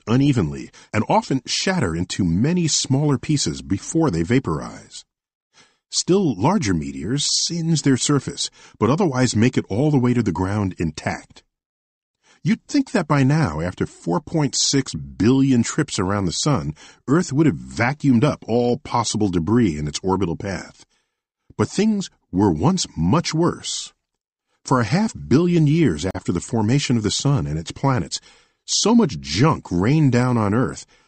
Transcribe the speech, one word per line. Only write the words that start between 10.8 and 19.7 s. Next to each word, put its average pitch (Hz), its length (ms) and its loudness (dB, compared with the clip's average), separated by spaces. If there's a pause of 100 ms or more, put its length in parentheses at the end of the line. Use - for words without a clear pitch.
You'd 202 240 -2
think 277 240 -2
that 180 160 0
by 139 160 4
now, 127 380 0
after 87 260 -4
four - 340 -4
point 151 340 -2
six - 380 0
billion 117 720 2
trips - 340 -4
around 101 280 0
the 80 80 -2
sun, 76 420 -2 (320)
Earth 156 260 0
would 156 140 4
have 80 80 2
vacuumed 123 680 0
up 143 240 0
all 120 300 2
possible 110 520 -2
debris 90 500 2